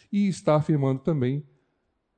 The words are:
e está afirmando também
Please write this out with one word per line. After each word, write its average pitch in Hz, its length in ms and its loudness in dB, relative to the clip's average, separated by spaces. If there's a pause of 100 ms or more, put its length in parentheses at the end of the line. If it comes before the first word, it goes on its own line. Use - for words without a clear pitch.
(100)
e 202 160 0
está 156 300 0
afirmando 139 440 0
também 143 460 -2 (720)